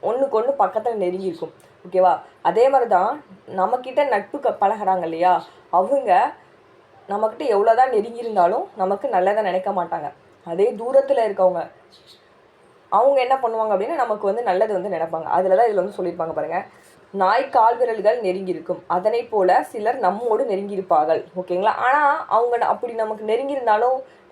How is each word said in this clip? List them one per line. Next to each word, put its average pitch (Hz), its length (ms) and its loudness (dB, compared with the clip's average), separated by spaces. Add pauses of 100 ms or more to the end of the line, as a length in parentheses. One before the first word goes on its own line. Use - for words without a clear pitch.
ஒண்ணுக்கு 247 380 0
ஒண்ணு 254 180 0
பக்கத்துல 220 360 0 (100)
நெருங்கி 185 260 -4
இருக்கும். 156 240 -12 (340)
ஓகேவா? 180 320 4 (280)
அதே 226 200 4
மாதிரி 247 220 2
தான் 220 320 2 (340)
நம்மக்கிட்ட 254 520 0
நட்பு 208 320 -4
க-, - 200 -2
பழகுறாங்க 196 420 0
இல்லையா, 165 420 0 (260)
அவங்க 214 640 2 (760)
நம்மக்கிட்ட 220 460 -4
எவ்வளோதான் 226 400 4
நெருங்கி 233 300 -4
இருந்தாலும் 214 440 0 (140)
நமக்கு 196 260 -2
நல்லதை 208 340 0
நினைக்க 185 280 -2
மாட்டாங்க. 170 400 -6 (340)
அதே 190 340 0
தூரத்துல 269 480 2
இருக்கவங்க 185 340 2 (1300)
அவங்க 262 320 2
என்ன 254 220 2
பண்ணுவாங்க 220 300 -2
அப்படின்னா 220 220 -2
நமக்கு 226 320 -4
வந்து 220 160 -2
நல்லது 208 300 0
வந்து 185 240 -4
நினைப்பாங்க. 165 400 -6
அதுல 185 200 2
தான் 233 120 4
இதுல 196 140 0
வந்து 202 160 -6
சொல்லியிருப்பாங்க 170 400 -4
பாருங்க, 165 260 -6 (460)
நாய் 202 380 0
கால் 240 280 4
விரல்கள் 226 440 0
நெருங்கி 185 300 -4
இருக்கும், 170 360 -6
அதனை 214 380 0
போல 202 380 2
சிலர் 240 360 -4
நம்மோடு 220 460 0
நெருங்கி 202 280 -4
இருப்பார்கள். 165 560 0 (120)
ஓகேங்களா? 180 320 0 (140)
ஆனா 294 420 2
அவங்க 240 300 2
ந-, 226 140 0
அப்படி 240 200 -6
நமக்கு 220 320 -4
நெருங்கி 262 280 -2
இருந்தாலும், 247 500 0 (300)